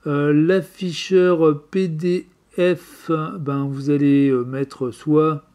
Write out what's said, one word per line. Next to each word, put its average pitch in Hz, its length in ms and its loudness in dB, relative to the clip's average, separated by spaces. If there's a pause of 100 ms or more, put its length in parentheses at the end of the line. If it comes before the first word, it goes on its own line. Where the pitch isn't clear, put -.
euh, 143 260 0
l'afficheur 170 1400 2
P 190 180 -2
D 175 400 -4 (300)
F, - 520 -2 (280)
ben, 139 280 -4
vous 139 240 -4
allez, 139 380 2
euh, 127 160 0
mettre 131 460 -6
soit 151 540 0 (100)